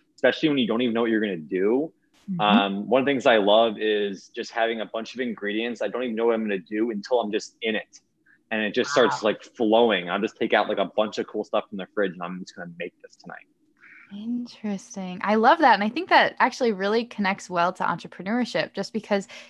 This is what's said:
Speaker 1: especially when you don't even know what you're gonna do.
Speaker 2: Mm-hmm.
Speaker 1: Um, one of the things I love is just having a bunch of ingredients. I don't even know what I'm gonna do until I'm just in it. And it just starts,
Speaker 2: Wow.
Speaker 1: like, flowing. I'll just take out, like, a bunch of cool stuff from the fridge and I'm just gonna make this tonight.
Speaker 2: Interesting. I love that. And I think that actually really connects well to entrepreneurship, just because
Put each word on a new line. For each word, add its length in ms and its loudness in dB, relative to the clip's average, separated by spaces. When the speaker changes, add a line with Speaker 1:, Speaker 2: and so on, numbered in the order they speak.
Speaker 1:
especially 320 2
when 80 2
you 100 2
don't 140 0
even 120 0
know 80 0
what 100 0
you're 100 2
gonna 160 -2
do. 560 -2
Speaker 2:
Mm-hmm. 160 -4
Speaker 1:
Um, 440 2
one 120 4
of 40 -2
the 60 2
things 140 -2
I 120 8
love 420 4
is 560 -2
just 160 -10
having 300 -2
a 60 -8
bunch 260 -10
of 80 -8
ingredients. 600 -6
I 80 -2
don't 140 -6
even 120 -6
know 100 0
what 100 2
I'm 80 -2
gonna 160 -2
do 320 -4
until 300 -2
I'm 100 -6
just 300 -6
in 140 -2
it. 240 -10
And 100 -2
it 120 -4
just 180 0
starts, 300 4
Speaker 2:
Wow. 80 2
Speaker 1:
like, 140 -2
flowing. 680 2
I'll 120 0
just 160 -4
take 160 0
out, 160 4
like, 100 -2
a 160 -2
bunch 240 -2
of 80 -6
cool 160 -6
stuff 260 -4
from 80 -12
the 160 -10
fridge 200 0
and 100 -12
I'm 160 -8
just 160 -16
gonna 240 -14
make 220 -10
this 160 -20
tonight. 280 -18
Speaker 2:
Interesting. 1120 -8
I 120 2
love 240 4
that. 140 8
And 100 2
I 60 0
think 200 -6
that 300 6
actually 340 0
really 320 -2
connects 440 -4
well 240 2
to 100 -8
entrepreneurship, 920 -4
just 200 -6
because 340 -2